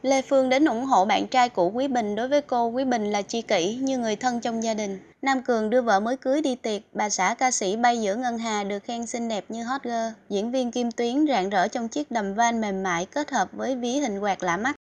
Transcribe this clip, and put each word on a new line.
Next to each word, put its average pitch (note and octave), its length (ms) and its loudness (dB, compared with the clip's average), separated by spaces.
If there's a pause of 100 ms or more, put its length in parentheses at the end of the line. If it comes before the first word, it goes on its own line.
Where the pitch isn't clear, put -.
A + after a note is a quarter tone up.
Lê C4+ 200 2
Phương C4 260 2
đến C4+ 160 4
ủng A#3+ 200 2
hộ G3 200 6
bạn G3+ 220 2
trai B3 220 4
cũ F#3 220 2
Quý B3+ 180 -2
Bình. A3+ 260 0
Đối A#3 140 -2
với C#4+ 120 4
cô, A#3+ 280 0
Quý B3+ 160 -2
Bình A3 280 0
là G3+ 100 0
tri A3+ 200 -4
kỷ G3 320 2
như C4 240 -2
người A3 180 0
thân A#3+ 240 -2
trong A3+ 220 -4
gia A3+ 120 0
đình. G3 260 -4 (220)
Nam C4 200 0
Cường A3 280 0
đưa B3 120 4
vợ G#3 180 4
mới A#3 160 -2
cưới C4 240 0
đi C4+ 160 0
tiệc. G#3+ 260 -6 (100)
Bà G#3 160 -2
xã G#3 260 0
ca B3+ 160 2
sĩ G#3 260 -2
bay A#3+ 240 2
giữa G#3 160 0
ngân A#3+ 220 -4
hà G#3+ 260 -2
được G3+ 200 -6
khen A#3 220 -8
xinh A#3 220 -6
đẹp G#3 200 -4
như A#3 140 -8
hot C4 200 -6
girl. A#3+ 100 -6 (360)
Diễn G3+ 220 -2
viên B3+ 200 0
Kim A#3+ 220 -2
Tuyến B3 340 2
rạng G3+ 240 2
rỡ G3 180 2
trong A3+ 200 -4
chiếc C#4+ 220 -6
đầm G3+ 240 -2
van A#3 260 2
mềm G3 220 -2
mại F3+ 240 -2
kết D4 240 -6
hợp A3 220 0
với A3+ 240 -4
ví A#3+ 220 -4
hình G#3+ 220 -2
quạt G3+ 220 -2
lạ F3 140 0
mắt. B3 240 -2